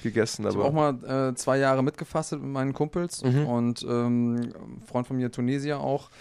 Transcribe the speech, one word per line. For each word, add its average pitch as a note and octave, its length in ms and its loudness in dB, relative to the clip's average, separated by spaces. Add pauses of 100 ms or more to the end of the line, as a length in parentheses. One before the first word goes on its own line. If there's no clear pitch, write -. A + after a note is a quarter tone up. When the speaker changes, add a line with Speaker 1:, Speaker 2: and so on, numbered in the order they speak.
Speaker 1:
gegessen, A2 420 0
Speaker 2:
Ich G2+ 40 2
hab G2+ 80 2
Speaker 1:
aber G2+ 80 4
Speaker 2:
auch C#3+ 80 2
mal, C3+ 580 2
äh, B2+ 40 -4
zwei C3 240 0
Jahre C3+ 260 4
mitgefastet D#3+ 560 -4
mit C#3 100 -6
meinen C3+ 220 0
Kumpels F3 500 -2
Speaker 1:
Mhm. C3 240 4
Speaker 2:
und, A#2+ 360 0
ähm, A#2+ 540 2
ein - 500 -8
Freund B2 200 -2
von C3 120 -4
mir, B2 120 -2
Tunesier C#3 500 -2
auch, C#3 280 -2 (120)